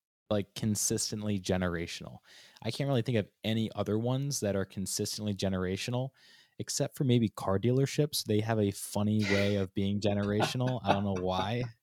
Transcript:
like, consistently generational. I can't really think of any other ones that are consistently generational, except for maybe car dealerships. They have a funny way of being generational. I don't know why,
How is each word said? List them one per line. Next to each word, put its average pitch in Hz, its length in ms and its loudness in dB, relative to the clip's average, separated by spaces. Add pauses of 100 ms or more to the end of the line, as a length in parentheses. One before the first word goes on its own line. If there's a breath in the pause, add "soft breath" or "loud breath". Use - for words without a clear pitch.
(300)
like, 104 260 -2
consistently 107 840 -2
generational. 90 800 -2 (440 soft breath)
I 113 80 -2
can't 139 180 -2
really 123 140 4
think 117 160 2
of 95 100 0 (140)
any 110 320 0
other 104 240 0
ones 135 420 -2
that 101 140 0
are 95 100 0
consistently 104 680 -4
generational, 98 720 -2 (500 soft breath)
except - 380 -4
for 147 80 0
maybe 120 240 6
car 98 300 0
dealerships. 131 680 2
They 104 160 2
have 110 180 2
a 101 120 4
funny 104 540 0
way 101 320 2
of 98 160 -2
being 101 280 0
generational. 107 840 0
I 98 100 4
don't 101 120 0
know 98 100 0
why, 95 560 -2 (120)